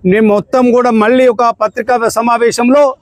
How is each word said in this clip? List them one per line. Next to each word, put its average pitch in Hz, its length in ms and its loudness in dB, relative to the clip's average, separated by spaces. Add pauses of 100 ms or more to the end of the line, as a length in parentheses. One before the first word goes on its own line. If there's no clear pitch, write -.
మేము 208 220 2
మొత్తం 240 460 0
కూడా 247 180 0
మళ్ళీ 233 360 2
ఒక 240 240 0
పత్రికా 226 580 -4
సమావేశంలో 233 760 0 (160)